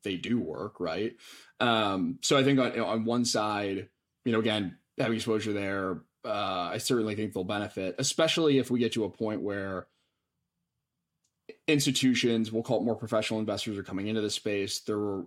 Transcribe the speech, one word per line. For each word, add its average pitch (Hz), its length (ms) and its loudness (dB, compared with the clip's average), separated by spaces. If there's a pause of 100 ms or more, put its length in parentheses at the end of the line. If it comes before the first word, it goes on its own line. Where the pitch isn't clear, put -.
they 98 120 -2
do 98 240 0
work, 82 400 -6
right? 92 380 -4 (420)
Um, 101 640 2
so 147 160 4
I 135 60 6
think 139 160 4
on, 120 200 0
on 110 240 0
one 120 220 0
side, 104 640 -2 (340)
you 123 80 2
know, 110 80 4
again, 107 380 0 (200)
having 117 180 2
exposure 110 360 0
there, 98 500 -2 (220)
uh, 95 480 -2
I 110 60 -4
certainly 110 380 0
think 104 180 -4
they'll 95 100 -2
benefit, 98 540 -4
especially 160 600 2
if 123 140 0
we 123 80 2
get 113 140 2
to 113 100 0
a 98 60 -2
point 107 320 -4
where 98 460 -4 (1800)
institutions, 123 840 4
we'll 113 120 0
call 113 160 2
it 90 60 -2
more 113 100 0
professional 110 460 0
investors, 104 360 -2
are 98 60 -6
coming 98 240 -6
into 110 140 0
the 104 80 0
space. 101 500 -2
They're 104 480 -4